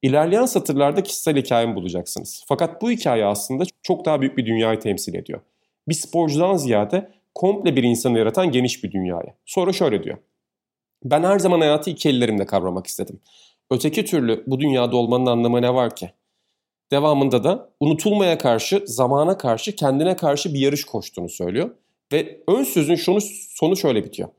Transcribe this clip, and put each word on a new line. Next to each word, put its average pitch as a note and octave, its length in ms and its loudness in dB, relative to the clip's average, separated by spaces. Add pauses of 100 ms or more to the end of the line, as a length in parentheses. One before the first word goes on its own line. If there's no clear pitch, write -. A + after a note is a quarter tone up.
"İlerleyen E3 440 4
satırlarda D3+ 560 0
kişisel - 340 -2
hikayemi A#2 380 0
bulacaksınız. F2+ 720 -8
Fakat D#3+ 340 -2
bu A#3 80 0
hikaye C#3 340 0
aslında G#2 400 -2 (180)
çok - 220 -2
daha D3+ 160 2
büyük C3+ 180 -2
bir B2 80 0
dünyayı A2 340 0
temsil F#2+ 340 -4
ediyor. - 260 -10 (480)
Bir E3 60 0
sporcudan E3+ 640 0
ziyade B2+ 540 0 (240)
komple F#3 420 0
bir C3 60 2
insanı A#2+ 360 2
yaratan A2+ 340 2
geniş B2 320 -2
bir F2+ 80 -8
dünyayı." F2+ 400 -4 (140)
Sonra F#3 260 0
şöyle C3+ 320 0
diyor. - 140 -10 (840)
"Ben C#3+ 180 2
her G3 160 4
zaman F3+ 220 2
hayatı D3+ 300 2
iki D#3 180 -2
ellerimle A2+ 380 2
kavramak F#2 400 -2
istedim. - 340 -10 (500)
Öteki D#3 340 0
türlü B2 420 0
bu C3+ 140 -2
dünyada B2+ 360 2
olmanın B2 300 2
anlamı A#2+ 360 2
ne B2 120 2
var B2 220 0
ki?" F2 140 -12 (800)
Devamında C#3 520 2
da F#3 260 -2 (100)
unutulmaya E3+ 580 2
karşı, B2+ 480 0
zamana C#3 520 2
karşı, B2+ 380 -2
kendine D3+ 400 0
karşı D3 380 -2
bir C#3 40 -2
yarış C#3+ 260 0
koştuğunu F2+ 440 -8
söylüyor. F#2+ 420 -4 (420)
Ve - 360 -4
ön A3 160 2
sözün E3+ 300 2
şunu, F#3 240 0 (320)
sonu - 260 0
şöyle A#2+ 280 0
bitiyor. - 240 -12 (100)